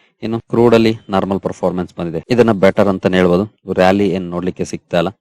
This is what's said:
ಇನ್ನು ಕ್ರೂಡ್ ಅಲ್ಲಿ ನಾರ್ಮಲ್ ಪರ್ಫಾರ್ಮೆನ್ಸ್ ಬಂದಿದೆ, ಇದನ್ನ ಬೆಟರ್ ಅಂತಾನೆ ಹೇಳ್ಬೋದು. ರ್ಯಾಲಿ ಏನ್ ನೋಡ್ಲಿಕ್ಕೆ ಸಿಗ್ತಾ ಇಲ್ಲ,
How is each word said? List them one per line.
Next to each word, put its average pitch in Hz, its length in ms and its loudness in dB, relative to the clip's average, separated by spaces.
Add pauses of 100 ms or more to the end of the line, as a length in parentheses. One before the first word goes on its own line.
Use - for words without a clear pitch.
(220)
ಇನ್ನು 113 180 -6
ಕ್ರೂಡ್ 117 340 4
ಅಲ್ಲಿ 113 240 2 (100)
ನಾರ್ಮಲ್ 95 320 -2
ಪರ್ಫಾರ್ಮೆನ್ಸ್ 90 580 -6
ಬಂದಿದೆ, 82 320 -8
ಇದನ್ನ 117 220 2
ಬೆಟರ್ 95 360 2
ಅಂತಾನೆ 92 280 -2
ಹೇಳ್ಬೋದು. 92 560 0
ರ್ಯಾಲಿ 95 360 2
ಏನ್ 90 220 -6
ನೋಡ್ಲಿಕ್ಕೆ 87 340 -6
ಸಿಗ್ತಾ - 340 -6
ಇಲ್ಲ, 85 100 -2 (120)